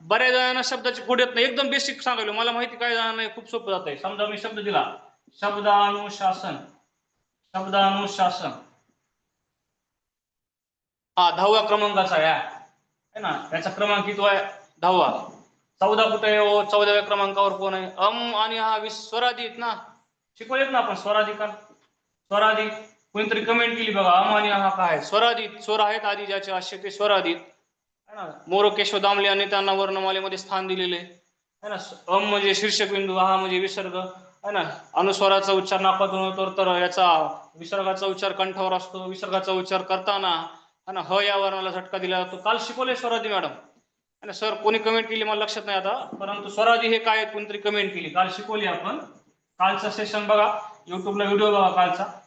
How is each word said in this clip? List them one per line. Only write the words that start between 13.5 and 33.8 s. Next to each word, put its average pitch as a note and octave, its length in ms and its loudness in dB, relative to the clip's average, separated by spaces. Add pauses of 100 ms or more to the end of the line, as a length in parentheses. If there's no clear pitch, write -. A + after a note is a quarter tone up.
याचा E3 180 -4
क्रमांक G3+ 360 0
किती G3+ 200 0
आहे? G3 180 4 (340)
दहावा. F3 320 4 (680)
चौदा G#3+ 280 4
कुठे G#3+ 180 0
आहे G#3+ 120 4
हो? G#3 260 4
चौदाव्या G#3 380 4
क्रमांकावर G3 500 0
कोण F#3+ 220 -4
आहे? F#3 240 -6
अम A#3 380 0
आणि A3 220 -2
हा A3 180 0
वीस G#3+ 320 -8
स्वरादी A#3+ 380 -2
आहेत A3+ 120 -12
ना, A#3 160 -4 (680)
शिकवलेत C4 300 -2
ना C4 80 2
आपण A3 160 0
स्वरादी G#3 380 0
का? G#3 140 -4
स्वरादी. - 1200 -2 (440)
कोणीतरी G#3+ 320 -2
कमेंट A#3 320 2
केली A3 140 -4
बघा, F#3+ 200 2
अम G3+ 240 6
आणि G#3 140 2
हा G3 200 2
काय? E3+ 320 0
स्वरादी, A3 460 2 (160)
स्वर G#3+ 180 -2
आहेत G#3+ 240 0
आधी G3+ 220 -4
ज्याचे G3 260 -6
असे F#3 300 -6
ते G3 80 -8
स्वरादी, F#3+ 420 2
है - 840 -14
ना? G3 120 -10 (220)
मोरकेश्वर G3+ 520 2
दामले G3+ 280 4
यांनी G3 180 2
त्यांना G3 260 0
वर्णमालेमध्ये F#3+ 680 -2
स्थान F#3+ 280 -4
दिलेले, F3+ 300 -2
है - 720 -16
ना? G#3 80 -6 (320)
अम G3 160 4
म्हणजे G3+ 300 2
शीर्षक G3+ 360 0
बिंदू, G3 260 -2
हा F#3+ 200 4
म्हणजे F#3 220 0
विसर्ग, F#3 380 -4 (500)